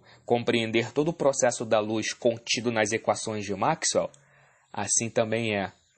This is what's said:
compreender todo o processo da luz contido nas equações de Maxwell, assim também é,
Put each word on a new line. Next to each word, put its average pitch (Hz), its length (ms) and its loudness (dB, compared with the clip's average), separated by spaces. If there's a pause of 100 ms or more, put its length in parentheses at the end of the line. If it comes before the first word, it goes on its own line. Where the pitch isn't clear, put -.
(260)
compreender 117 680 0
todo 151 160 0
o 165 40 -2
processo 131 520 0
da 110 140 2
luz 107 340 -2
contido 117 580 -2
nas 110 200 2
equações 107 520 -2
de 98 100 -6
Maxwell, 107 560 0 (680)
assim 107 340 -2
também 110 460 0
é, 95 160 -2 (260)